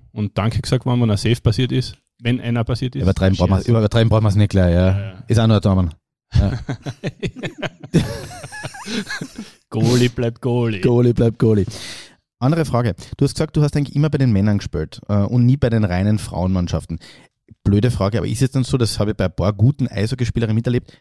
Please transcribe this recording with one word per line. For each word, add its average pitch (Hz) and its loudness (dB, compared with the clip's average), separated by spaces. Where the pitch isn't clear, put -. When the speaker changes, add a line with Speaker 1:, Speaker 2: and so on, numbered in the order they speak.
Speaker 1:
Und 104 -6
Danke 110 0
gesagt - -2
worden, 123 0
wenn 117 2
ein 101 2
Safe 113 0
passiert 123 0
ist, - -4
wenn 120 -2
einer 117 -2
passiert 123 -4
ist. 139 -4
Speaker 2:
Übertreiben 95 2
brauchen 90 2
wir, 95 4
Speaker 1:
Scherz. 90 -2
Speaker 2:
übertreiben 110 2
brauchen 110 4
wir 104 4
es 92 0
nicht 104 4
gleich, 90 4
ja. 92 4
Speaker 1:
Ja, 98 0
ja. 95 -12
Speaker 2:
Ist 113 2
auch 113 4
nur 110 6
ein 101 2
Tormann. 92 2
Ja. 101 4
Speaker 1:
<laughs> - -6
Goalie 123 2
bleibt 120 -6
Goalie. 120 -2
Speaker 2:
Goalie 120 4
bleibt 117 0
Goalie. 110 4
Andere 160 0
Frage. 120 -2
Du 143 2
hast - -2
gesagt, - -4
du 156 4
hast 147 2
eigentlich 143 -2
immer 147 2
bei 147 -2
den 131 4
Männern 101 2
gespielt, - -6
äh, 101 -2
und 107 2
nie 131 4
bei 131 0
den 110 2
reinen 98 0
Frauenmannschaften. 90 -2
Blöde 104 2
Frage, 104 0
aber 90 -2
ist 117 -2
es 131 0
dann 131 0
so, - -2
das 117 -2
habe 107 0
ich 104 -6
bei 95 0
ein 87 -4
paar 101 0
guten 120 0
Eishockeyspielerinnen 113 -2
miterlebt, 120 -2